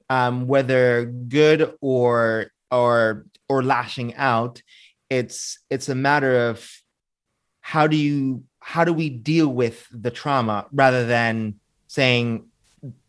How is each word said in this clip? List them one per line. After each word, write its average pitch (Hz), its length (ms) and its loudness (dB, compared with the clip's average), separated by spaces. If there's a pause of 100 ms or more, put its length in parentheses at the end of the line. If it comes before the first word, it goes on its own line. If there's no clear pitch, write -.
um, 123 380 -2
whether 127 580 2
good 147 760 2
or, 117 640 2 (240)
or, 117 540 2 (240)
or 135 120 2
lashing 123 540 -4
out, 120 460 -2 (480)
it's, - 500 -6 (100)
it's 135 200 -6
a 135 60 -4
matter 135 520 2
of 113 240 -8 (880)
how 156 280 0
do 156 100 2
you, 139 460 -2 (180)
how - 220 -2
do 170 80 2
we 160 180 -2
deal 147 380 0
with 120 440 -2
the 117 200 -6
trauma 117 640 -2
rather 131 320 4
than 113 500 -2 (320)
saying, 120 580 0 (640)